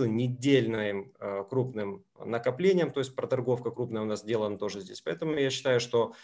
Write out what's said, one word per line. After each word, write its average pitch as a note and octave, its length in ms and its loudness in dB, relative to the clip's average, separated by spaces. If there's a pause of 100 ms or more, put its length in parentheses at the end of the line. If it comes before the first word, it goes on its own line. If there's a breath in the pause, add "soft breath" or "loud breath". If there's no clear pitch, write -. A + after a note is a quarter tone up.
недельным, A2+ 1120 2
э, G2 300 -4
крупным G2+ 560 -4 (200)
накоплением, C3+ 640 2
то - 100 -4
есть - 140 -6
проторговка B2 560 0
крупная A2 300 -4
у A2 40 -2
нас G#2+ 160 -2
сделана G#2+ 360 -2
тоже G2+ 240 -4
здесь. F#2 200 -14
Поэтому D#3+ 340 -2
я C#3 160 2
считаю, C3 280 2
что A#2 340 2 (100)